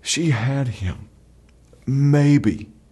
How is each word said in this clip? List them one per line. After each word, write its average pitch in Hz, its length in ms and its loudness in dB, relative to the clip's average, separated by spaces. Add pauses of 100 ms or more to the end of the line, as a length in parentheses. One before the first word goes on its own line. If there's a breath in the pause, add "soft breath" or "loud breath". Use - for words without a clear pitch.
She 160 260 -2
had 131 360 -2
him 95 420 -10 (760)
maybe 143 840 2 (200)